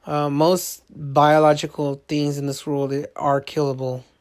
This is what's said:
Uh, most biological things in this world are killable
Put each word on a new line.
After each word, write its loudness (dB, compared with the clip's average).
Uh, -2
most 0
biological 2
things -2
in -6
this -8
world -2
are 0
killable -4